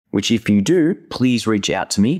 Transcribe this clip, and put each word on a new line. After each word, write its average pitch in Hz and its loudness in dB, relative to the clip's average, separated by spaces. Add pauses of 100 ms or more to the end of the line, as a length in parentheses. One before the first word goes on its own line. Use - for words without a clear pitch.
(120)
which - -2
if 117 -2
you 104 4
do, 165 2 (160)
please 123 -2
reach 107 0
out 92 -4
to 101 0
me 143 2